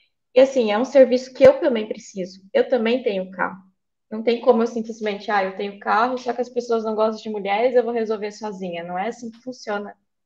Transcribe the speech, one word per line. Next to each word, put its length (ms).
E 60
assim, 320
é 60
um 60
serviço 480
que 140
eu 140
também 260
preciso. 540
Eu 160
também 360
tenho 260
carro. 320
Não 140
tem 160
como 240
eu 20
simplesmente, 640
"Ah, 140
eu 120
tenho 220
carro, 400
só 140
que 80
as 80
pessoas 340
não 140
gostam 260
de 80
mulheres, 460
eu 80
vou 80
resolver 400
sozinha." 500
Não 160
é 100
assim 220
que 100
funciona. 560